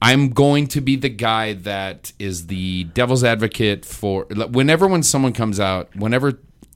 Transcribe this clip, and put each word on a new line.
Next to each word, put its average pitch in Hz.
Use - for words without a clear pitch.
I'm 131
going 143
to 139
be 135
the 131
guy 110
that 95
is 92
the 92
devil's 123
advocate 110
for, 98
like, 104
whenever 151
when 180
someone 135
comes 107
out, 95
whenever 123